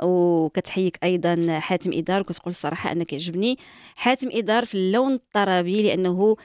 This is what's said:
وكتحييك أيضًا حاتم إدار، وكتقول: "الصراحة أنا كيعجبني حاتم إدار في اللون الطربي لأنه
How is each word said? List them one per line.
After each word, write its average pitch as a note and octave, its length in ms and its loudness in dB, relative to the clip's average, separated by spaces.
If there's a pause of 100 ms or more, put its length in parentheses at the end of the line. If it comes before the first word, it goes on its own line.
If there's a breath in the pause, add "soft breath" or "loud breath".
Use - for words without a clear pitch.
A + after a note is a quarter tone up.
وكتحييك F3 1000 2
أيضًا E3+ 560 0
حاتم F3+ 340 -2
إدار، F3+ 280 -2
وكتقول: - 280 -10
"الصراحة - 420 -6
أنا E3+ 120 -2
كيعجبني F3 540 -2 (380 loud breath)
حاتم B3+ 380 -2
إدار A3+ 320 0
في - 100 -8
اللون A3 380 2
الطربي G3 680 0
لأنه F#3 600 2